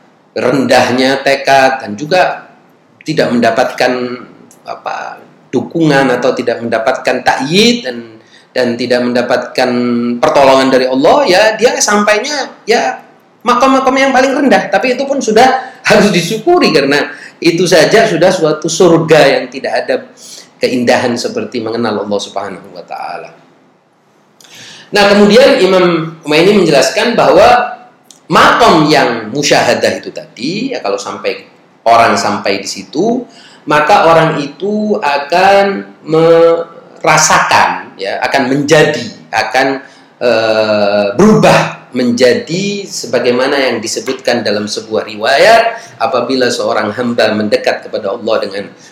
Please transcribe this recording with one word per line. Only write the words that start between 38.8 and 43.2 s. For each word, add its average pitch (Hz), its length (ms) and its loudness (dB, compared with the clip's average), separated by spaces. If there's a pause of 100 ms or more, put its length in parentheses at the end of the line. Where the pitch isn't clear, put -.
akan, 131 380 -2 (500)
eh, 107 960 0
berubah - 800 2
menjadi 131 920 0
sebagaimana 127 760 -2